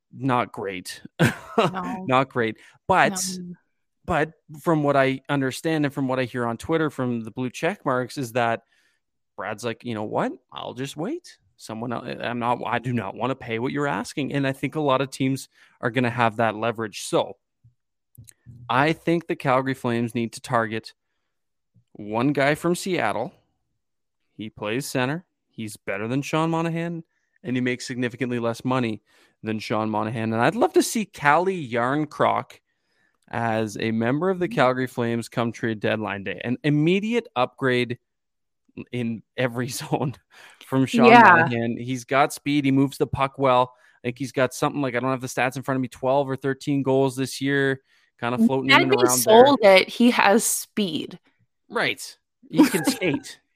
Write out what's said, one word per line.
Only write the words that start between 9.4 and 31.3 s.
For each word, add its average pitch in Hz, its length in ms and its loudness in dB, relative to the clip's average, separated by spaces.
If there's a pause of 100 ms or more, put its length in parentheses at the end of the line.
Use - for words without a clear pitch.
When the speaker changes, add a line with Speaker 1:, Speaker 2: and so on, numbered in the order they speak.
Speaker 1:
like, 113 220 -8
"You 120 80 -6
know 107 100 -6
what? 131 300 -4 (180)
I'll - 220 -10
just 135 240 -10
wait. 262 400 -10 (180)
Someone 113 380 -8
el-, - 280 -8
I'm 120 180 -4
not, 117 260 0
I 117 140 -2
do 123 120 -4
not 104 240 -4
wanna 120 200 -4
pay 113 240 -6
what 127 120 -4
you're 143 160 -2
asking." 156 460 -6
And 139 120 -2
I 135 60 0
think 135 240 -8
a 156 60 -2
lot 131 180 2
of 139 120 -4
teams 135 360 -4 (320)
are 123 100 -4
gonna 123 200 0
have 117 260 0
that 110 220 0
leverage. 110 460 -6
So 123 340 -2 (1300)
I 143 240 2
think 170 340 -2
the 175 80 -4
Calgary 135 380 0
Flames 117 420 -2
need 117 180 -2
to - 80 -16
target 113 520 -2 (1000)
one 113 400 -2
guy 143 220 2
from 170 200 0
Seattle. 120 580 -4 (1000)
He 110 160 -12
plays 113 360 -6
center. 139 400 -4 (220)
He's 110 300 -12
better 104 300 -6
than 135 140 -2
Sean 156 280 -2
Monahan, 165 540 -4 (400)
and 123 120 -4
he 127 60 0
makes 123 260 -4
significantly 123 520 -4
less 117 260 -4
money 123 360 -2 (420)
than 110 160 -4
Sean 110 300 -2
Monahan. 110 440 -2
And 113 80 0
I'd 156 140 4
love 311 180 0
to 349 100 4
see 220 220 -4
Calle 156 400 2